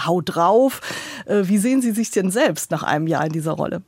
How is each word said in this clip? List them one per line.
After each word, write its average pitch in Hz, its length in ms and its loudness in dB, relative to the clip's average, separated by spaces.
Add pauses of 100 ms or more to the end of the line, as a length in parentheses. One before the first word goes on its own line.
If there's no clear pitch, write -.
Haut 170 280 0
drauf. 220 460 4 (460)
Äh, 202 180 2
wie 202 140 2
sehen 254 240 2
Sie 240 80 2
sich 220 200 -2
denn 190 200 0
selbst 240 400 0
nach 165 120 -2
einem 151 240 0
Jahr 151 200 0
in 156 60 -4
dieser 156 200 -4
Rolle? - 360 -4